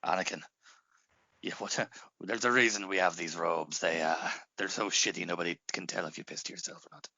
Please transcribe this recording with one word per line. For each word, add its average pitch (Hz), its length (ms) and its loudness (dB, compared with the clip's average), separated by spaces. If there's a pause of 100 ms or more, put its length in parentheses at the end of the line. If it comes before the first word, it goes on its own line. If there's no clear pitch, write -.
Anakin. 90 380 0 (1000)
Yeah, - 160 -4
what? 110 300 -2 (160)
<laughs> - 160 -20
There's 104 240 -2
a 120 80 6
reason 107 360 4
we 95 100 2
have 90 180 6
these 82 200 -4
robes. 82 440 0
They, 82 220 2
uh, 80 140 4 (400)
they're 98 120 -2
so 101 220 -2
shitty 92 360 0
nobody 85 320 -2 (140)
can 95 140 -6
tell 90 200 -4
if 78 120 -10
you - 60 -10
pissed - 260 -10
yourself - 360 -10
or - 100 -20
not. 151 220 -18